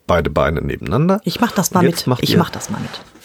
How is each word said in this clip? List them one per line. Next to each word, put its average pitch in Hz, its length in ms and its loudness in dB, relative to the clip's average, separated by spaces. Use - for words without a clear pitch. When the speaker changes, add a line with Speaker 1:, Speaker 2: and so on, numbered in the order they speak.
Speaker 1:
beide 82 240 2
Beine 73 320 0
nebeneinander. 127 640 0
Speaker 2:
Ich - 160 -4
mach 226 100 2
das - 220 -2
mal 180 80 4
Speaker 1:
Und 175 60 6
jetzt 170 160 0
Speaker 2:
mit. - 60 -12
Speaker 1:
macht 127 140 0
Speaker 2:
Ich 139 100 0
Speaker 1:
ihr - 60 4
Speaker 2:
mach 170 120 2
das - 200 -10
mal - 100 -6
mit. - 100 -8